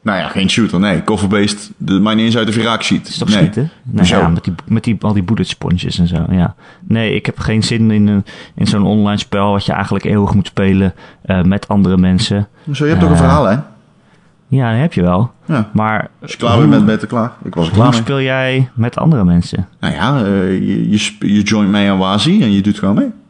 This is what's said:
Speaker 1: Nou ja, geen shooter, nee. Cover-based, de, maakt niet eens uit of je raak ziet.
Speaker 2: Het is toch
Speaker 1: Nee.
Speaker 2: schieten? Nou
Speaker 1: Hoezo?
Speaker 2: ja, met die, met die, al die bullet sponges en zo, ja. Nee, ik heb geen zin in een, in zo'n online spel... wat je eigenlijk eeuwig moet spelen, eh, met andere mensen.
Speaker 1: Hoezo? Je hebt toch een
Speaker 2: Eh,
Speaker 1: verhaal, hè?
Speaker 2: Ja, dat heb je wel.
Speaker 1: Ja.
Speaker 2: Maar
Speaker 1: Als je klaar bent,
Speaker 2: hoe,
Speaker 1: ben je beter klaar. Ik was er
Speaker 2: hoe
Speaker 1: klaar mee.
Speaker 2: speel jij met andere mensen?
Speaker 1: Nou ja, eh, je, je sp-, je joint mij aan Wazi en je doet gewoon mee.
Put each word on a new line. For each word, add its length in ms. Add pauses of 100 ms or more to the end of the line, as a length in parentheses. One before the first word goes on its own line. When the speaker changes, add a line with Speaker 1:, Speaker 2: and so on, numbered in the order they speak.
Speaker 1:
Nou 160
ja, 100
geen 220
shooter, 300
nee. 240
Cover-based, 720
de, 240
maakt 160
niet 100
eens 100
uit 120
of 60
je 80
raak 200
ziet. 160
Speaker 2:
Het 100
is 100
toch 100
Speaker 1:
Nee. 100
Speaker 2:
schieten? 320 (120)
Nou 160
Speaker 1:
Hoezo? 200
Speaker 2:
ja, 100
met 160
die, 100 (100)
met 200
die, 160
al 120
die 100
bullet 260
sponges 500
en 80
zo, 240
ja. 240 (260)
Nee, 340
ik 120
heb 120
geen 240
zin 280
in 160
een, 180 (300)
in 120
zo'n 200
online 320
spel... 340
wat 140
je 60
eigenlijk 320
eeuwig 300
moet 120
spelen, 480 (280)
eh, 200
met 260
andere 280
mensen. 520 (160)
Speaker 1:
Hoezo? 200
Je 60
hebt 120
toch 80
een 60
Speaker 2:
Eh, 60
Speaker 1:
verhaal, 220
hè? 120 (960)
Speaker 2:
Ja, 200
dat 100
heb 120
je 100
wel. 300 (120)
Speaker 1:
Ja. 280
Speaker 2:
Maar 380 (120)
Speaker 1:
Als 100
je 40
klaar 220
bent, 40
Speaker 2:
hoe, 140
Speaker 1:
ben 100
je 60
beter 160
klaar. 240 (120)
Ik 100
was 120
er 60
Speaker 2:
hoe 80
Speaker 1:
klaar 120
mee. 80
Speaker 2:
speel 200
jij 540
met 240
andere 260
mensen? 440 (120)
Speaker 1:
Nou 140
ja, 300
eh, 280
je, 380
je 80
sp-, 240
je 200
joint 280
mij 200
aan 80
Wazi 440
en 100
je 80
doet 180
gewoon 160
mee. 160 (200)